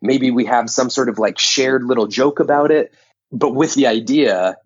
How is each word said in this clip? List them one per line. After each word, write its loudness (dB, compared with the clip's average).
maybe 0
we 0
have 0
some -2
sort -2
of, -6
like, -2
shared 0
little 0
joke 0
about 2
it, 0
but -2
with 0
the 2
idea 0